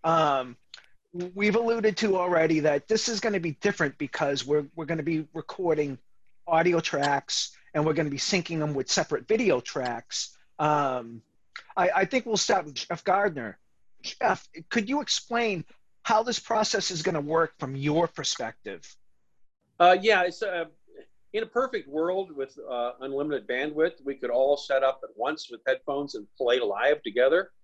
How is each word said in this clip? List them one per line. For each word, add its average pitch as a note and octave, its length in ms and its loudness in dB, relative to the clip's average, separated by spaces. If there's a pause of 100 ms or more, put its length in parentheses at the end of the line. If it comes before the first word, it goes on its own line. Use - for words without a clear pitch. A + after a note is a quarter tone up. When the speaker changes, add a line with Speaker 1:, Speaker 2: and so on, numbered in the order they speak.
Speaker 1:
Um, C#3+ 520 2 (760)
we've G3+ 220 2
alluded A3+ 420 2
to G3 200 2
already D#3+ 440 2
that C#3+ 260 2
this A3 220 0
is A3 100 -2
gonna G3+ 200 0
be E3 200 -4
different F3 380 -2
because C#3 480 -2
we're, D3 200 0 (100)
we're E3 100 -8
gonna D#3+ 180 -4
be D#3 300 -2
recording D3+ 640 -2 (500)
audio E3+ 320 4
tracks - 760 -2 (160)
and D3+ 120 2
we're D#3 80 2
gonna D3+ 160 0
be C#3 80 -6
syncing E3+ 420 -2
them D3+ 140 -2
with C3+ 160 -4
separate D3 380 -2
video G#3 320 2
tracks. - 760 -8 (220)
Um, C3 600 -2 (540)
I, F#3 200 4
I F#3+ 100 4
think B3+ 200 -2
we'll A3 120 0
start F#3+ 280 0
with C#3+ 100 -14
Jeff - 280 -8
Gardner. F3+ 540 0 (460)
Jeff, - 440 -2 (220)
could G#3+ 180 0
you C#4 140 -2
explain A#3 640 -2 (380)
how A3 200 4
this A#3+ 160 -2
process A3 500 0
is F3 120 -6
gonna E3 180 0
work D#3 400 0
from C3+ 160 -8
your D3 320 2
perspective? A2+ 720 -8 (960)
Speaker 2:
Uh, F3+ 240 8
yeah, G3+ 220 4
it's, F3+ 180 -4
uh, F3+ 220 -4 (680)
in A3 100 -2
a A3 40 -8
perfect A#3 420 -4
world F3 420 0
with, C3+ 260 -6 (140)
uh, A#2+ 200 0 (100)
unlimited C#3 460 -2
bandwidth, D3+ 580 0
we C#3 100 -4
could C3 140 -6
all C3+ 260 4
set C3+ 260 0
up C3+ 220 2
at - 140 -12
once C#3 340 -4
with A#2 160 -16
headphones C#3 480 -2
and G#2+ 100 -10 (120)
play B2+ 220 2
live A#2+ 440 0
together. C3+ 480 2 (120)